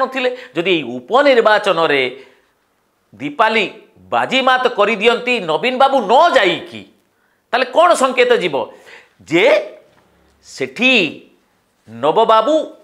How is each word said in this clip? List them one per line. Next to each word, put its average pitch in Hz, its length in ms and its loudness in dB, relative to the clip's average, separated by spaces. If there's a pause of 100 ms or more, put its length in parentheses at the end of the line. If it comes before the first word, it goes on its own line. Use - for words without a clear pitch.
ନଥିଲେ। 254 280 -4 (240)
ଯଦି 175 220 -2
ଏଇ 156 60 -2 (140)
ଉପନିର୍ବାଚନରେ 202 1080 2 (1120)
ଦୀପାଲି 196 500 -2 (480)
ବାଜିମାତ 247 520 0 (140)
କରିଦିଅନ୍ତି 226 560 0 (160)
ନବୀନ 165 320 -2
ବାବୁ 269 140 2 (140)
ନ 226 40 4 (220)
ଯାଇକି, 160 460 -2 (680)
ତାହେଲେ 254 180 -2 (100)
କ'ଣ 339 120 4 (140)
ସଙ୍କେତ 247 300 2 (100)
ଯିବ? 160 140 -4 (760)
ଯେ 170 160 4 (1000)
ସେଠି 196 480 -2 (920)
ନବବାବୁ 220 680 2 (300)